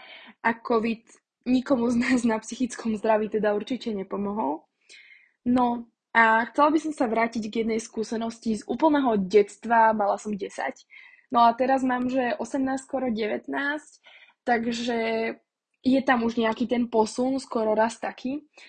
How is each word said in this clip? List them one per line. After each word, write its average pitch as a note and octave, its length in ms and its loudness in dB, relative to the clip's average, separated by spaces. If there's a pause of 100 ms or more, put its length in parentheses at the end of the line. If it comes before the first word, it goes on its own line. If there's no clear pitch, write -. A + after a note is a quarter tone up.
(420)
a A3+ 120 0
covid A3+ 480 -2 (460)
nikomu B3 400 2
z B3 80 0
nás B3+ 260 2
na A3+ 160 2
psychickom A#3 640 -6
zdraví G#3+ 320 0
teda G#3 240 0
určite A3 340 -6
nepomohol. G3+ 760 -6 (760)
No A#3+ 460 0 (240)
a A3+ 400 4
chcela D4 160 4
by D#4 160 2
som D#4 80 -6
sa C4 160 -2
vrátiť A3+ 400 -2
k A3+ 160 -2
jednej A3 160 -2
skúsenosti A3+ 800 -6
z - 80 -16
úplného C4+ 480 2
detstva, A3 800 4
mala G3+ 240 0
som G#3+ 160 -6
desať. G3 480 -8 (480)
No A#3 160 6
a A#3 80 2
teraz B3+ 240 2
mám, B3 320 -2
že B3 240 -2
osemnásť, C4+ 480 -4
skoro C4 240 -4
devätnásť, B3+ 960 -6 (400)
takže A#3 540 -2 (840)
je C4 240 2
tam A#3+ 240 2
už A3+ 80 -6
nejaký A3 320 0
ten B3 240 -2
posun, B3 480 0
skoro A3 320 -2
raz A3 240 0
taký. C4 480 -8 (240)